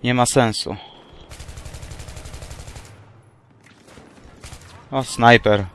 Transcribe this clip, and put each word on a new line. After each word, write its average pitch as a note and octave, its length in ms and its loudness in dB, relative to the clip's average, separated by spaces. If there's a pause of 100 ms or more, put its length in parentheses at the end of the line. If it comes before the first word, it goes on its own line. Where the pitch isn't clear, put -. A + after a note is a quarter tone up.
nie B2 100 0
ma B2 120 4
sensu. A2+ 500 0 (4000)
O, C3 120 -2
snajper. A2 720 6